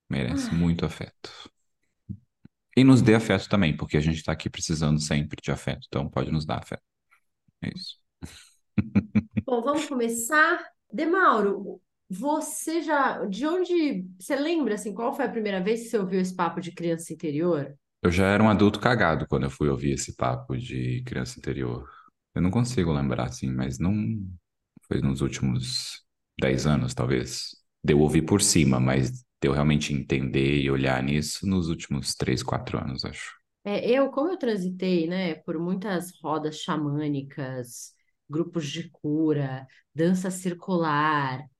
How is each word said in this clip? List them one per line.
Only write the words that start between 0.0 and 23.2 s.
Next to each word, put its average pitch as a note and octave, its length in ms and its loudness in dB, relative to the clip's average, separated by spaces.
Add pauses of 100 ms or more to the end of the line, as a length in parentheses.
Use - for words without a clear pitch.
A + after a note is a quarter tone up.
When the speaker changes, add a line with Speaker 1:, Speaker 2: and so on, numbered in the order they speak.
Speaker 1:
Merece C#2 400 -2
Speaker 2:
Ai. E2 60 0
Speaker 1:
muito E2+ 300 2
afeto. - 460 -10 (1500)
E B2+ 60 8
nos C3 180 10
dê A2 140 8
afeto G2+ 340 2
também, E2+ 260 4
porque - 220 0
a - 20 6
gente D#2+ 240 0
tá - 80 -2
aqui D#2+ 200 -4
precisando D2+ 500 0
sempre D2 400 -2
de C#2 100 -4
afeto, - 360 -6
então C#2+ 200 -4
pode C2+ 240 -2
nos D#2 140 0
dar - 140 -4
afeto. - 240 -12 (760)
É - 160 -6
isso. - 220 -16 (800)
<laughs> - 640 -2
Speaker 2:
Bom, A#3+ 200 -2
vamos D4 240 0
começar? D4+ 760 0 (300)
Demauro, A3+ 880 2 (260)
você D4+ 760 -4
já, C#4 420 0
de G#3+ 220 -4
onde, E4 580 0 (140)
você - 160 -4
lembra, C#4+ 400 0
assim, G3+ 180 -8
qual A#3 180 -4
foi C4 140 -2
a A3 40 -4
primeira G#3 300 -2
vez A3+ 220 0
que - 80 -12
você A#3 80 0
ouviu F#3+ 240 0
esse F#3 140 -2
papo E3+ 260 -2
de E3+ 100 -10
criança E3 400 -4
interior? D#3 640 -2 (280)
Speaker 1:
Eu F2+ 80 4
já F#2+ 160 4
era G2+ 160 6
um A2 60 8
adulto G2+ 300 6
cagado F2 480 4
quando C2+ 180 0
eu C#2 40 -4
fui D2 200 0
ouvir C#2 240 0
esse - 220 -8
papo B1+ 400 -4
de C2 480 -4
criança B1+ 360 -8
interior. B1+ 500 -6 (460)
Eu E2+ 80 0
não F#2 80 2
consigo G2 420 0
lembrar, B1+ 320 0